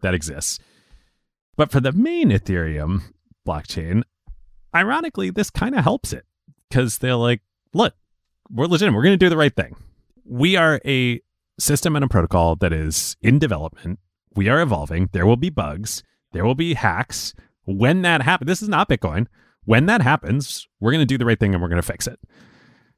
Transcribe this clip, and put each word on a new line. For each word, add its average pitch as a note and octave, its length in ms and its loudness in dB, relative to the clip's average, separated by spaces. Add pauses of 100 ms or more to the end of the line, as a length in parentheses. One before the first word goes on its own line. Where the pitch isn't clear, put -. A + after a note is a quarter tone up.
that F2+ 140 0
exists. D2+ 440 -6 (960)
But D3+ 140 2
for C#3 100 2
the C3 120 0
main C#4+ 380 2
Ethereum E2+ 720 -2 (440)
blockchain, E2+ 560 -4 (720)
ironically, G3 560 -2
this G3+ 200 -4
kinda A#3+ 320 -2
helps - 300 -2
it, - 120 -12 (460)
'cause B2 280 0
they're B2+ 180 -2
like, A#2+ 260 0 (320)
"Look, G#3+ 200 0 (560)
we're A#2+ 160 -2
legitimate. F3+ 300 2
We're A2+ 60 0
gonna F#3+ 140 6
do F3+ 120 4
the E3 80 2
right D3 180 2
thing. - 220 -6 (480)
We D#3 320 0
are D#3+ 280 2
a B2+ 360 -2 (380)
system D3 380 0
and C#3 80 0
a C3 40 2
protocol E2 480 2
that E2+ 160 0
is D#2 480 -4
in A#2+ 180 4
development. E2+ 600 -4 (360)
We G2 140 0
are C#3+ 120 2
evolving. F2+ 520 -2
There F2+ 140 0
will A#2 100 6
be E3 140 -2
bugs. F#2 520 -8 (300)
There F2 120 -4
will B2 100 0
be E3 200 -2
hacks. - 600 -4 (300)
When B2 380 2
that E3 200 2
happens," C#3+ 260 0
this F3+ 140 -2
is G#3 60 -6
not F#3+ 200 0
Bitcoin. G#2 380 -2 (380)
"When A#2 220 4
that A3 140 4
happens, C3+ 680 -2 (120)
we're A2 120 2
gonna D#3 140 4
do B2+ 120 0
the A#2 80 0
right A2+ 140 2
thing G2+ 140 2
and F2 80 0
we're F2 60 -2
gonna E2+ 140 0
fix - 240 -8
it." - 140 -10 (760)